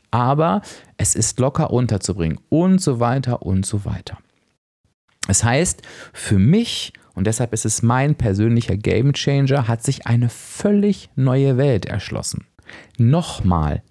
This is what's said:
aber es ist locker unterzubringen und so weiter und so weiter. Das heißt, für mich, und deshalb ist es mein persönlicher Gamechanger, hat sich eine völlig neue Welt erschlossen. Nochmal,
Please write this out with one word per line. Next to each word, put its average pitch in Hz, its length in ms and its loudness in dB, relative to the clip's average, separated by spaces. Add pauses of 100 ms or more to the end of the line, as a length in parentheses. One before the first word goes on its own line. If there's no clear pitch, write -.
aber 151 540 0 (340)
es - 160 -2
ist - 260 -2
locker 143 300 0
unterzubringen 92 720 0 (100)
und 185 320 4
so 127 180 0
weiter 123 440 -2
und 95 200 0
so 101 220 -4
weiter. - 320 -8 (1080)
Das - 160 0
heißt, 135 400 0 (300)
für - 260 0
mich, 185 540 2 (200)
und 98 140 -2
deshalb 113 260 -2
ist 110 120 -4
es - 180 -2
mein 131 320 2
persönlicher 113 600 0
Gamechanger, 135 920 0
hat 117 160 -2
sich - 240 -4
eine 120 220 2
völlig - 840 -2
neue 131 420 2
Welt 131 280 2
erschlossen. - 600 -8 (500)
Nochmal, 92 920 2